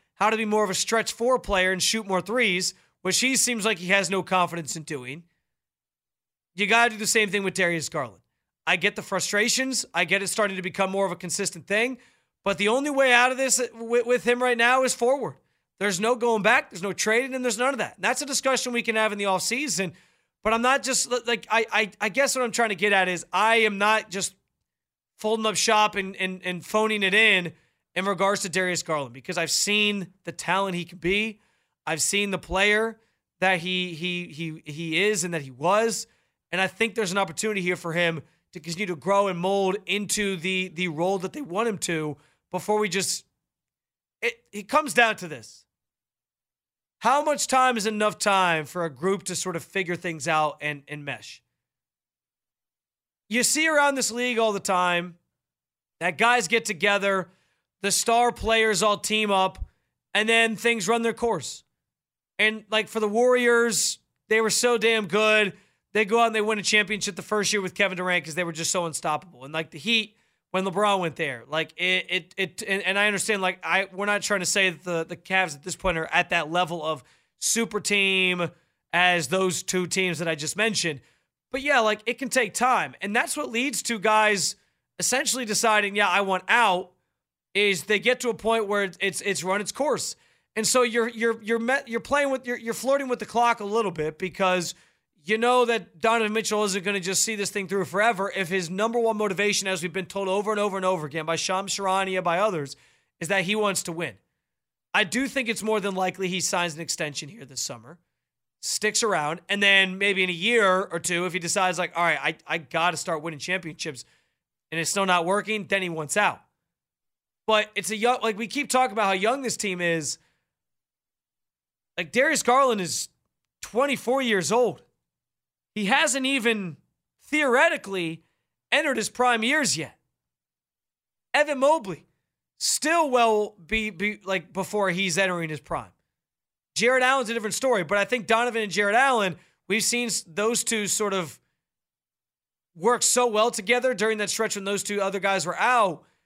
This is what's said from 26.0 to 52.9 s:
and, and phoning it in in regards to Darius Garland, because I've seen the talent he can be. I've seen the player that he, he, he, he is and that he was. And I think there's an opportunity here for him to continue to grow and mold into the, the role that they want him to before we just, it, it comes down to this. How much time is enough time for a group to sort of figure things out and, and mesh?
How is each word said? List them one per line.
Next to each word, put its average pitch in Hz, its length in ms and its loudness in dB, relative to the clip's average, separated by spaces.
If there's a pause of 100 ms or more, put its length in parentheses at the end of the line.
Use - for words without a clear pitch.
and, 185 280 -4
and 180 180 -6
phoning 214 400 0
it 190 120 2
in 202 400 4 (400)
in 185 100 -4
regards 196 380 0
to 190 80 -6
Darius 180 320 0
Garland, 139 320 -4
because 165 240 -10
I've 165 120 -2
seen 208 580 0 (160)
the 165 80 -10
talent 190 420 -2
he 175 100 -6
can 180 140 -18
be. 208 420 -2 (460)
I've 156 160 -2
seen 202 280 0
the 185 80 -2
player 214 600 0 (400)
that 185 200 2
he, 180 340 -4
he, 175 320 -6
he, 160 440 -10
he 160 320 -2
is 208 220 2
and 175 80 -6
that 160 100 -4
he 131 80 -14
was. 185 560 0 (460)
And 175 80 0
I 190 60 2
think 220 280 -2
there's 208 180 -2
an 202 60 -2
opportunity 196 440 -2
here 175 140 0
for 165 180 -6
him 165 280 0 (300)
to 175 80 -14
continue 170 280 -6
to 175 80 -4
grow 196 320 2
and 175 100 -4
mold 190 380 0 (100)
into 202 500 -2
the, 185 320 -4
the 175 200 -6
role 175 320 -2
that 185 120 -8
they 302 80 -10
want 214 280 -2
him 202 100 -2
to 156 400 -4 (340)
before 196 260 -2
we 214 100 0
just, 180 360 -4 (960)
it, 240 120 -2 (180)
it 202 160 -12
comes 285 260 0
down 226 220 4
to 180 100 -12
this. 131 380 -16 (1400)
How 269 240 2
much 294 240 -2
time 262 280 4
is 202 80 -2
enough 208 320 -2
time 180 480 2
for 175 200 -6
a 165 60 -4
group 170 340 -2
to 180 100 -8
sort 165 220 -6
of 160 80 -10
figure 175 320 -4
things 165 320 -6
out 156 320 0
and, 147 260 -6
and 147 180 -12
mesh? 123 380 -12 (1900)